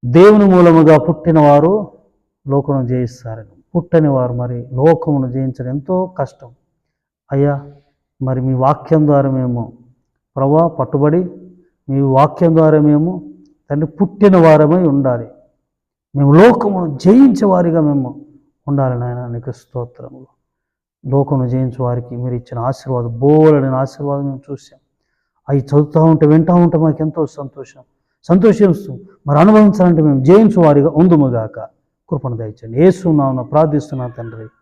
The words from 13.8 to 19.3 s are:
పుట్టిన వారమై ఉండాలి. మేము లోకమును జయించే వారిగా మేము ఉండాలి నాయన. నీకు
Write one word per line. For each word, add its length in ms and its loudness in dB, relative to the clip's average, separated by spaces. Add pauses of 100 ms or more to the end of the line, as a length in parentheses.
పుట్టిన 460 0
వారమై 500 4
ఉండాలి. 420 -2 (880)
మేము 160 2
లోకమును 720 2
జయించే 420 4
వారిగా 340 0
మేము 440 -4 (440)
ఉండాలి 320 -2
నాయన. 260 -8
నీకు 260 -12